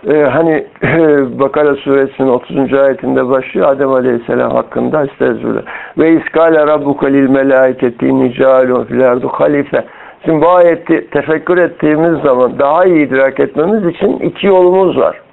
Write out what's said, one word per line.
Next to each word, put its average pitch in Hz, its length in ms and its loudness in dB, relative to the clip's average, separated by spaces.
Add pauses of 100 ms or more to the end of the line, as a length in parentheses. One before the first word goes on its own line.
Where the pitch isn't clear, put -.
Ee, 151 160 2
hani, 156 420 0 (160)
<laughs> 147 580 0
Bakara 139 360 0
suresinin 135 520 -2
otuzuncu 131 540 -2
ayetinde 131 480 -2
başlıyor 135 400 -2
Adem 139 220 0
Aleyhisselam 123 600 -2
hakkında, 127 520 -2
estağfirullah. 117 580 -4 (360)
"Ve 160 140 2
iskale 160 560 2
rabbuke 143 460 0
lil 139 160 2
melâiketi 131 800 0
inni 131 260 0
câilun 127 500 2
fil 123 280 0
ardu 127 160 -4
halife." 143 560 -2 (420)
Şimdi 156 160 0
bu 165 80 4
ayeti 170 600 0
tefekkür 151 480 -2
ettiğimiz 160 640 0
zaman 127 380 0
daha 156 260 2
iyi 160 220 2
idrak 135 320 0
etmemiz 175 460 -2
için 185 340 -2
iki 185 280 -4
yolumuz 180 500 2
var. 85 240 -2 (120)